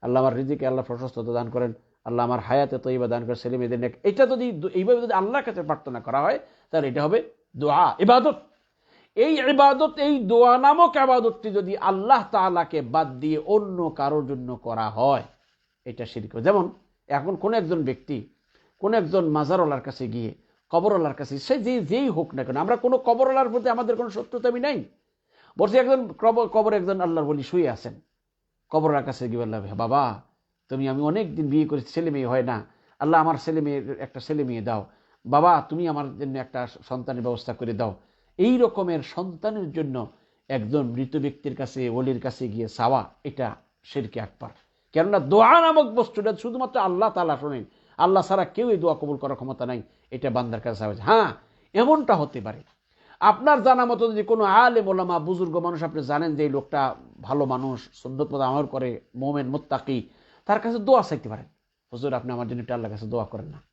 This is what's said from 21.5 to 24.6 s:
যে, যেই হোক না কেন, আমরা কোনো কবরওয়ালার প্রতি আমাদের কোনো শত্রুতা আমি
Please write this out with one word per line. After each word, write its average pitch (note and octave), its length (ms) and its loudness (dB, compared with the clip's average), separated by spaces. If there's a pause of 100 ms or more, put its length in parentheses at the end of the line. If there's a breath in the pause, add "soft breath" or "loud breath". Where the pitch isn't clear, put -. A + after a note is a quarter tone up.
যে, A#3+ 220 -2
যেই A3 280 0
হোক D#3+ 260 -4
না C3 100 -4
কেন, C3 120 -4
আমরা F#3+ 200 0
কোনো B3 220 2
কবরওয়ালার C4 500 2
প্রতি A#3 200 -2
আমাদের A3+ 280 0
কোনো A#3 140 -4
শত্রুতা A#3 380 -4
আমি A#3+ 120 -2